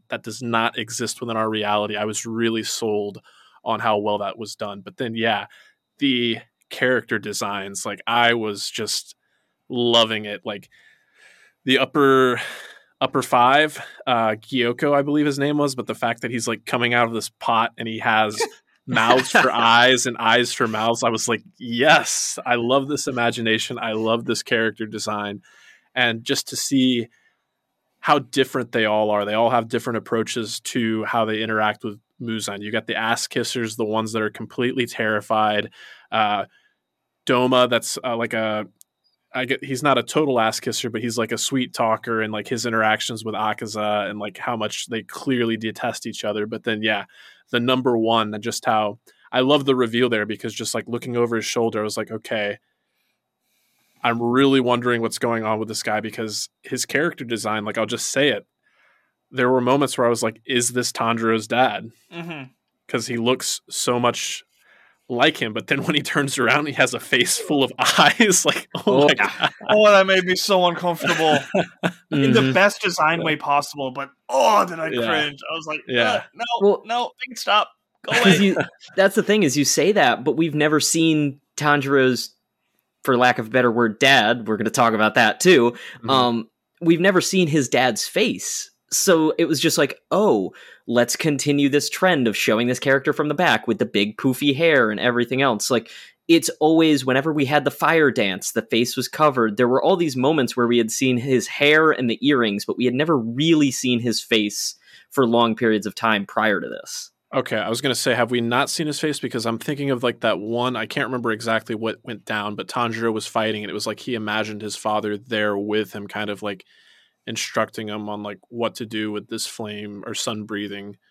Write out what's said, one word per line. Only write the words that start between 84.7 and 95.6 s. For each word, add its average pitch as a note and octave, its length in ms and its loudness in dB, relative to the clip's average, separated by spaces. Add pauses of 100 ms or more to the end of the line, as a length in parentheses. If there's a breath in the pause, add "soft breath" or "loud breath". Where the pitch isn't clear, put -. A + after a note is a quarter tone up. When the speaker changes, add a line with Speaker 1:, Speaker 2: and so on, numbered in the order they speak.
Speaker 2:
talk A#2 240 2
about G#2+ 220 2
that A2+ 240 4
too. B2+ 360 6 (260 loud breath)
Speaker 1:
Mm-hmm. A#2 80 -6
Speaker 2:
Um, B2 400 2 (300)
we've E3 200 4
never F#3 200 4
seen F3+ 280 2
his C#3+ 200 2
dad's B2+ 400 2
face. - 640 -4 (220)
So D#3+ 460 4
it E3 80 2
was C#3 140 0
just D#3+ 180 0
like, C#3+ 220 -2 (100)
"Oh, D#3 420 2 (340 loud breath)
let's A#2+ 300 2
continue C#3+ 540 0
this C#3 200 0
trend D#3 380 2
of G2+ 80 0
showing A#2 320 2
this B2 120 -2
character C#3 340 2
from D3 140 -2
the D3+ 60 -2
back D3 340 2
with G#2+ 100 0
the A2+ 80 0
big G#2 320 0
poofy C3+ 380 2
hair C#3+ 340 4
and G#2 100 -4
everything A#2+ 420 0
else." A#2+ 280 0